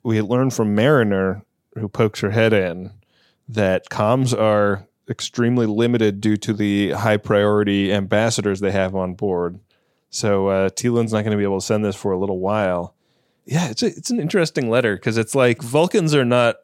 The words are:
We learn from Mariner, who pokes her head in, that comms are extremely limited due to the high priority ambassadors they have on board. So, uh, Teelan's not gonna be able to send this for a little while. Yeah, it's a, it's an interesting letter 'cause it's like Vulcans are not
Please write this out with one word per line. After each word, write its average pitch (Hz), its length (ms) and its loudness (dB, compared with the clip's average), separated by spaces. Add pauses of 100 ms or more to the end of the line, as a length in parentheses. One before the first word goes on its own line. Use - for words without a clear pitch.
We 110 200 0
learn 123 280 0
from 107 260 0
Mariner, 104 680 2 (320)
who 107 140 -6
pokes - 320 0
her 104 100 -2
head 113 220 4
in, 92 380 -2 (580)
that 98 400 0
comms 120 480 0
are 104 500 0 (220)
extremely 120 560 -2
limited 110 560 0
due 107 160 2
to 110 160 -4
the 101 380 0
high 107 260 0
priority 104 760 2
ambassadors 104 680 0
they 98 100 -2
have 95 240 -2
on 92 180 -4
board. 90 460 -4 (500)
So, 98 380 0
uh, 95 220 0
Teelan's 117 420 -2
not 107 140 -2
gonna 107 100 0
be 101 80 0
able 98 160 -2
to - 60 -8
send 107 180 0
this 101 140 -2
for 101 160 -4
a 92 40 -2
little 95 220 -4
while. 92 560 -2 (500)
Yeah, 156 240 -2
it's 110 140 -6
a, 233 40 0
it's - 220 -8
an 240 120 -2
interesting 156 480 -2
letter 113 280 2
'cause 113 200 -2
it's 113 180 -2
like 123 260 2
Vulcans 156 540 0
are 135 80 4
not 120 400 2